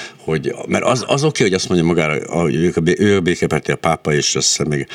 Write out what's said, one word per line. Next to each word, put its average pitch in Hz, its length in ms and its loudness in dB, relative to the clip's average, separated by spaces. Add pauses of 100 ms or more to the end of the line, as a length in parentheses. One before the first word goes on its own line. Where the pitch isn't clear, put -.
(240)
hogy, 76 300 -2 (120)
mert 92 180 0
az, 117 220 0
az 139 180 0
oké, 147 180 0
hogy 98 120 4
azt 92 140 -2
mondja 87 180 2
magára, 80 280 2
a, 80 360 -2
ő 82 260 0
a 85 40 2
bé-, 82 180 2
ő 101 180 4
a 95 40 2
békepárti, 82 520 -2
a - 40 -2
pápa, 80 360 -2
és 71 220 0
azt - 120 -2
hiszem - 200 -2
még, 73 280 -2